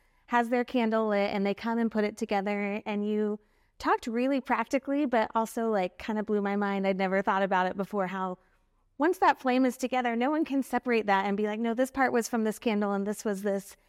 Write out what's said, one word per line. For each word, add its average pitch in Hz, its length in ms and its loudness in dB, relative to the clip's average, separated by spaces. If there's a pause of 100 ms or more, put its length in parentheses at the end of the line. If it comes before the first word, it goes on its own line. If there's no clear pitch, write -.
(280)
has 240 200 2
their 247 160 0
candle 220 440 0
lit 202 260 2
and 196 100 0
they 202 80 0
come 226 260 -4
and 233 120 0
put 214 140 0
it 214 120 -4
together. 202 680 -2
And 208 200 -2
you 214 320 -2 (400)
talked 392 280 -2
really 254 340 0
practically, 269 640 -2
but 233 300 0
also, 226 340 0
like, 190 300 0
kind 214 200 -4
of 214 60 -4
blew 208 160 0
my 202 160 -2
mind. 196 300 0
I'd 196 100 2
never 190 240 2
thought 196 220 2
about 185 240 2
it 185 100 -4
before, 190 300 -2
how 185 320 -6 (580)
Once 330 220 2
that 330 220 4
flame 254 240 4
is 247 120 2
together, 247 380 -2
no 240 160 2
one 311 140 0
can 269 180 0
separate 233 440 0
that 196 200 2
and 202 100 0
be 214 100 0
like, 214 140 -4
"No, 233 140 0
this 254 160 0
part 254 220 0
was 233 160 0
from 226 160 0
this 214 140 -2
candle 208 340 0
and 196 140 -2
this 208 180 -6
was 202 180 -2
this." 196 340 -4 (120)